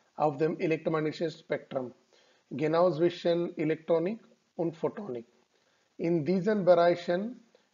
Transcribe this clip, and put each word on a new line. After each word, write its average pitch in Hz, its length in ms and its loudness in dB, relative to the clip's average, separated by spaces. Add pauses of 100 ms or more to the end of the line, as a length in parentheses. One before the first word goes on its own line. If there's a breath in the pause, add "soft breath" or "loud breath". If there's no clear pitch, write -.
(140 soft breath)
auf 147 220 0
dem 160 240 0
elektromagnetischen 160 720 -2
Spektrum, 135 600 -8 (600 soft breath)
genau 156 400 2
zwischen 170 680 0
Elektronik 165 600 -2 (340)
und 165 220 -4
Photonik. 120 500 -6 (680)
In 170 280 0
diesen 190 400 0
Bereichen 175 800 2 (300 soft breath)